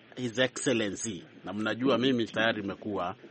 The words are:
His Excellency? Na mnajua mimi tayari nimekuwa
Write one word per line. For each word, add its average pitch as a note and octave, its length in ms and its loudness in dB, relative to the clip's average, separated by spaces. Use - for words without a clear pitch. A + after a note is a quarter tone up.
His A#2+ 240 -4
Excellency? A2 840 0
Na F2+ 80 -8
mnajua A2+ 440 2
mimi A#2+ 280 4
tayari A2 360 0
nimekuwa F#2+ 540 -4